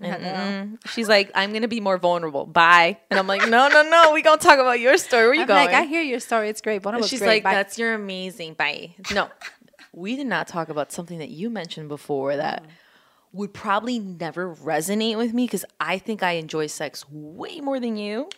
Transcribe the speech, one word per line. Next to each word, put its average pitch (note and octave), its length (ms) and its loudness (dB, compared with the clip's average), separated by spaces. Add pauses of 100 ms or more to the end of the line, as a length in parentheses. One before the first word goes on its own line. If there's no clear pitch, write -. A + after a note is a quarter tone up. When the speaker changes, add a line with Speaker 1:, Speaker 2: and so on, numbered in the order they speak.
Speaker 1:
Hello. F3 140 -6
Speaker 2:
Mm-mm. G3 680 -8
She's A3+ 220 -4
like, G3+ 260 4
"I'm G3+ 180 0
gonna A3 140 -2
be A3+ 140 -4
more G3 180 0
vulnerable. E3 480 -2
Bye." E3+ 500 6 (140)
And G3 80 0
I'm F#3+ 80 0
like, G3 220 0
"No, A#3+ 200 6
no, D4+ 140 8
no. D#4+ 300 6
We D#4 100 0
gonna D#4 180 6
talk D4+ 200 8
about B3 180 2
your B3+ 180 4
story. A#3 300 4
Where B3+ 80 6
you D#4+ 80 2
Speaker 1:
I'm C4+ 60 -2
Speaker 2:
going?" C#4+ 180 6
Speaker 1:
like, B3 80 0
"I D4 120 4
hear D#4+ 160 -4
your B3+ 180 -4
story. A3 300 -2
It's G#3+ 100 -10
great. G#3+ 220 -4
Vulnerable G#3+ 260 -4
Speaker 2:
She's B3+ 100 -6
Speaker 1:
great. G3+ 100 0
Speaker 2:
like, G#3+ 140 4
Speaker 1:
Bye." F#3+ 120 2
Speaker 2:
"That's, G3+ 220 -2
you're A3+ 180 -2
amazing. F#3 600 -10
Bye." D#3 400 -6 (180)
No. G3+ 160 -2 (640)
We F#3+ 220 -8
did C4+ 140 -8
not D#3+ 180 -2
talk D#3+ 220 -8
about D3 240 -6
something E3+ 260 -12
that D3+ 120 -12
you F3+ 200 -10
mentioned E3+ 380 -12
before C#3 480 -4
that D3+ 260 -6
Speaker 1:
Mm. D#3 40 -20 (680)
Speaker 2:
would G3+ 200 -10
probably A3 460 -4
never F3 560 -10
resonate F3 640 -2
with A3+ 180 -4
me B3 140 0
'cause - 160 -6 (160)
I D#3+ 180 -4
think G#3+ 240 -8
I F3+ 100 0
enjoy D#3 360 -4
sex - 420 -10
way D#3 500 -14
more C#4 200 -4
than A#3 160 -6
you. G#3+ 420 -8